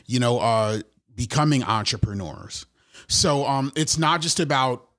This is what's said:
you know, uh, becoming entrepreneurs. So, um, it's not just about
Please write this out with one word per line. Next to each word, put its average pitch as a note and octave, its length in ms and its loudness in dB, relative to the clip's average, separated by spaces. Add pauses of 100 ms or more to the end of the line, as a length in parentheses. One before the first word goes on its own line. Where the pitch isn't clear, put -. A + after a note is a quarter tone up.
you B2 140 -2
know, A#2+ 200 2
uh, A2 400 2 (360)
becoming C#3 480 2
entrepreneurs. G2+ 1000 -4 (420)
So, C#3+ 380 2
um, C3+ 300 0
it's D#3 220 0
not D#3+ 240 2
just E3 180 -2
about C3 480 0 (120)